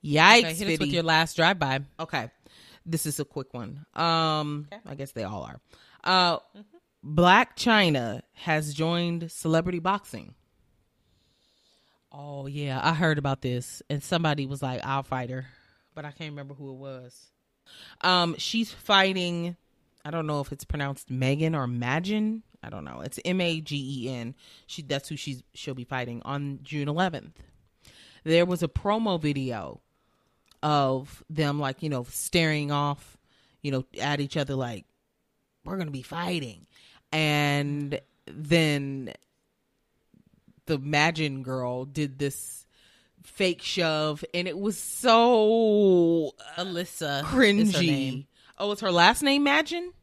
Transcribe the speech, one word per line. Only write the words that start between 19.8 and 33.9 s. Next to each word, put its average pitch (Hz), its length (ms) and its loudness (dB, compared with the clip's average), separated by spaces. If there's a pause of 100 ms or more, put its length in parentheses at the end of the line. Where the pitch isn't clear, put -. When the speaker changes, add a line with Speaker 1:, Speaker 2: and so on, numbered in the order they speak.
Speaker 1:
I 151 60 -12
don't 160 160 -4
know 151 160 -2
if - 100 -8
it's 139 120 -12
pronounced 139 480 -8
Megan 143 420 0
or 135 140 -2
Magin. 185 720 -2 (220)
I - 60 -14
don't 82 140 -12
know. 64 180 -12
It's - 220 -12
M 180 180 0
A 165 200 -2
G 139 460 -8
E - 20 -6
N. 120 240 -8 (320)
She, - 160 -14
that's 139 260 -6
who 156 80 -8
she's, 131 280 -10 (100)
she'll 135 220 -12
be 123 80 -12
fighting 120 420 -8
on 139 380 -6
June 147 260 -6
eleventh. 165 480 -4 (840)
There 170 220 4
was 180 180 -2
a 156 40 -2
promo 202 540 0
video 127 580 -4 (840)
of 139 680 0
them, 147 300 0
like, 135 240 -4
you 156 60 -4
know, 123 200 -4
staring 151 640 0
off, 143 460 -2 (440)
you 143 100 -4
know, 131 140 -2 (160)